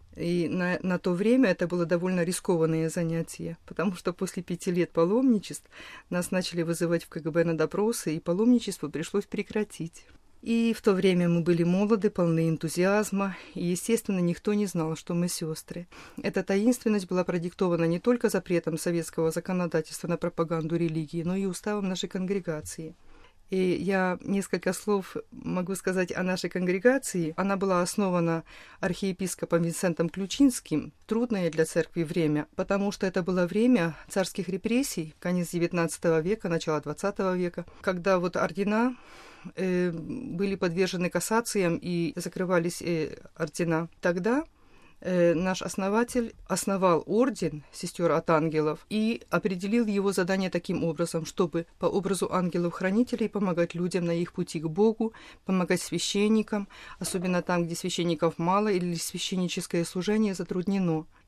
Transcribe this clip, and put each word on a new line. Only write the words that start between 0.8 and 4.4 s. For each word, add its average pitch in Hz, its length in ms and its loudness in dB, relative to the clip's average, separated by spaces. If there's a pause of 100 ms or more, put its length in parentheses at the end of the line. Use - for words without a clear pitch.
на 180 160 0
то 180 140 0
время 220 380 4
это 180 180 0
было 175 160 0
довольно 175 400 0
рискованное 160 640 2
занятие, 165 800 -4
потому 180 300 -2
что 175 180 -4
после 185 280 -6